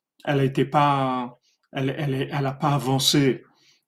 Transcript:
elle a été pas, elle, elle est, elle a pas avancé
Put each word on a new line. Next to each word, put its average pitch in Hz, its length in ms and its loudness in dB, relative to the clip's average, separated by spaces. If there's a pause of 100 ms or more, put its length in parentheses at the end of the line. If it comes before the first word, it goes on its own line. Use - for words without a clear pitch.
(240)
elle 143 160 0
a 139 40 2
été 135 200 0
pas, 135 760 0 (340)
elle, 135 240 -4
elle 139 180 -4
est, 135 180 -4
elle 143 140 -2
a 135 60 -2
pas 147 180 -2
avancé 135 720 2 (440)